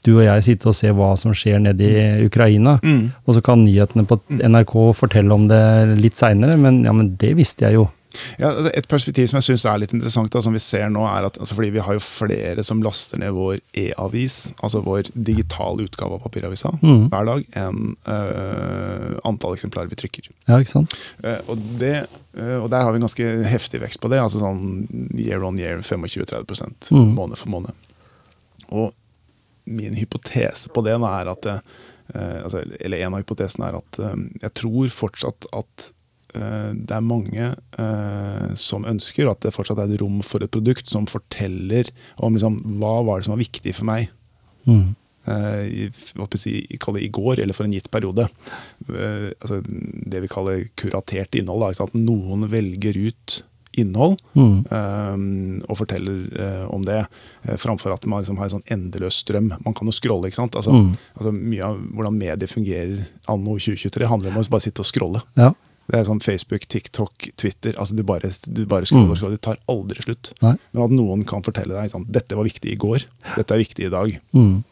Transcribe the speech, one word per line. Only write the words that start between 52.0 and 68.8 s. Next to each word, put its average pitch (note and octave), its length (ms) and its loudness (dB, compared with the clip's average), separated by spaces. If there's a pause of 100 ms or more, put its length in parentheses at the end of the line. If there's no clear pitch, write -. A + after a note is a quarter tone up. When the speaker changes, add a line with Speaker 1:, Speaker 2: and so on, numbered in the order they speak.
Speaker 2:
velger G2+ 580 -2
ut - 360 -8 (340)
innhold, A#2+ 420 2 (160)
Speaker 1:
Mm. A2 360 6
Speaker 2:
ehm, G2 960 -4
og G#2 80 -4
forteller, G2 500 -6 (120)
eh, F#2+ 280 -6
om G2 160 -6
det, G2+ 240 -2 (400)
eh, G#2+ 80 -4
framfor G2 380 -4
at - 140 -10
man G#2 160 -4
liksom G2 140 -6
har G2 80 -6
en G2 140 -6
sånn - 120 -18
endeløs F#2 520 -6
strøm. G#2+ 260 -2 (140)
Man A2 100 -4
kan G#2+ 140 -6
jo A2 40 -2
scrolle, G2+ 360 -2
ikke F#2+ 80 -8
sant? A#2+ 200 -4
Altså, G#2+ 160 0
Speaker 1:
Mm. G#2 260 8 (200)
Speaker 2:
altså, A2 160 -4
mye G2+ 300 -6
av G2+ 140 -6 (160)
hvordan G#2+ 240 -4
medier F#2+ 300 -6
fungerer F#2+ 580 -4 (220)
anno G#2+ 300 -2
tjue G2+ 200 -4
tjuetre A2+ 300 -4
handler G2+ 240 0
om G2+ 120 -2
å - 60 -6
bare G#2+ 120 2
sitte - 180 -6
og G2 60 -6
scrolle. F#2 360 -2 (160)
Speaker 1:
Ja. C3 160 8 (340)
Speaker 2:
Det A#2 120 0
er A2 60 2
sånn G#2 140 -2
Facebook, G2 480 -4
TikTok, - 720 -8
Twitter, G#2+ 360 -6
altså G2+ 220 -6
du A2 60 -2
bare, F#2+ 300 -2 (200)
du A2 140 -4
bare F#2 200 0